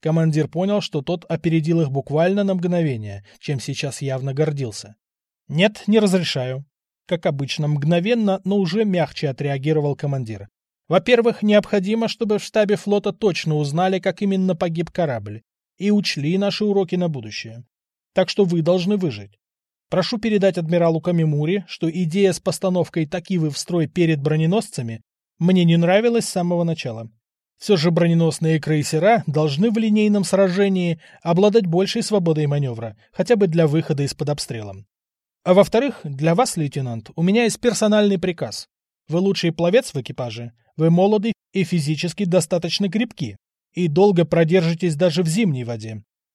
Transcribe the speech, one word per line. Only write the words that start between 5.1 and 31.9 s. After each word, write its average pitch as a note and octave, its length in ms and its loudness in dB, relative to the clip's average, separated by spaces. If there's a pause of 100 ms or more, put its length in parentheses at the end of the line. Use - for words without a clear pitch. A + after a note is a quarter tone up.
«Нет, F#3 380 0
не G#3+ 140 4
разрешаю». C#3+ 640 -2 (420)
Как E3+ 200 -4
обычно, D3 420 -2
мгновенно, F#3 760 0
но G3 120 0
уже G3 280 0
мягче E3+ 440 -2
отреагировал C#3+ 640 -2
командир. A#2 540 -6 (400)
«Во-первых, A#3 540 2
необходимо, G#3 640 2
чтобы G#3+ 300 -2
в - 60 -8
штабе G#3 300 0
флота G3+ 380 -2
точно E3 440 -2
узнали, F3 440 0
как F#3 220 -4
именно F#3+ 340 0
погиб E3+ 340 -4
корабль, A2+ 520 -6 (360)
и G3+ 140 0
учли E3+ 440 0
наши G3+ 280 -2
уроки G3 320 0
на F3 120 0
будущее. A2+ 560 -10 (480)
Так F#3 160 0
что G3+ 160 0
вы E3+ 180 0
должны F3+ 340 2
выжить. A2 420 -6 (500)
Прошу F#3 300 -2
передать G3+ 400 2
адмиралу E3 420 0
Камимури, E3 680 0
что - 200 -4
идея F3+ 440 2
с - 80 -6
постановкой F3 640 -2
Такивы E3 440 -2
в C#3+ 80 -8
строй E3+ 280 -2
перед D#3+ 340 0
броненосцами D#3 840 -2 (360)
мне F3+ 260 4
не E3 120 6
нравилась G#3 480 2
с - 60 -8
самого F3 340 -2
начала. A#2 440 -6 (500)
Все G#3 180 2
же E3+ 160 2
броненосные E3 640 2
крейсера D#3 720 2
должны D3+ 420 0
в G#3+ 80 0
линейном G#3+ 460 2
сражении F#3 760 2 (220)
обладать G3 440 4
большей F#3+ 360 0